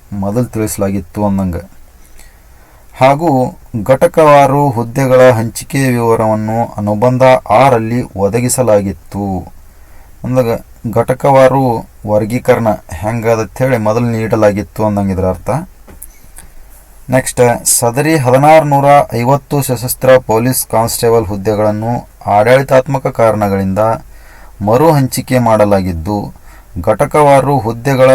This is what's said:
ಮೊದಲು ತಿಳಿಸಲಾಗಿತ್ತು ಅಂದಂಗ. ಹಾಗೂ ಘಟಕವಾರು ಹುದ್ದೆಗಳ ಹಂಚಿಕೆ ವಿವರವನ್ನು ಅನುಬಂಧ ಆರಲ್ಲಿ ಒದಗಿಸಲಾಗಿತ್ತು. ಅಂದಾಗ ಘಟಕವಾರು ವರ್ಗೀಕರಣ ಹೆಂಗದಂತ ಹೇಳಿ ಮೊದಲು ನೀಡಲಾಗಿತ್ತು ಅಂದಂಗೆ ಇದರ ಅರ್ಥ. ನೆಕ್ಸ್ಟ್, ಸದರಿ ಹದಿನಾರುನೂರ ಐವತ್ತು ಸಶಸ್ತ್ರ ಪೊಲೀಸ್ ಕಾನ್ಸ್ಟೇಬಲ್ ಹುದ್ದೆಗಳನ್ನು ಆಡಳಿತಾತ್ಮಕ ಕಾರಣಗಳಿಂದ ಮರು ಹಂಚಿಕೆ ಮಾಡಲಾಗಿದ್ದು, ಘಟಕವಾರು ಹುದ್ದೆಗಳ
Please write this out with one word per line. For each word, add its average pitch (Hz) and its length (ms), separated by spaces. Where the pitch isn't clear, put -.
ಮೊದಲು 101 320
ತಿಳಿಸಲಾಗಿತ್ತು 104 840
ಅಂದಂಗ. 95 300
ಹಾಗೂ 139 580
ಘಟಕವಾರು 143 880
ಹುದ್ದೆಗಳ 127 600
ಹಂಚಿಕೆ 123 580
ವಿವರವನ್ನು 110 880
ಅನುಬಂಧ 107 460
ಆರಲ್ಲಿ 120 680
ಒದಗಿಸಲಾಗಿತ್ತು. 101 1400
ಅಂದಾಗ 120 360
ಘಟಕವಾರು 131 960
ವರ್ಗೀಕರಣ 110 600
ಹೆಂಗದಂತ 110 680
ಹೇಳಿ 131 180
ಮೊದಲು 113 340
ನೀಡಲಾಗಿತ್ತು 107 720
ಅಂದಂಗೆ 101 280
ಇದರ 95 160
ಅರ್ಥ. 92 220
ನೆಕ್ಸ್ಟ್, 123 540
ಸದರಿ 139 520
ಹದಿನಾರುನೂರ 143 680
ಐವತ್ತು 135 480
ಸಶಸ್ತ್ರ 127 560
ಪೊಲೀಸ್ 123 480
ಕಾನ್ಸ್ಟೇಬಲ್ 113 600
ಹುದ್ದೆಗಳನ್ನು 107 840
ಆಡಳಿತಾತ್ಮಕ 131 800
ಕಾರಣಗಳಿಂದ 101 720
ಮರು 135 260
ಹಂಚಿಕೆ 131 460
ಮಾಡಲಾಗಿದ್ದು, 101 960
ಘಟಕವಾರು 143 800
ಹುದ್ದೆಗಳ 123 560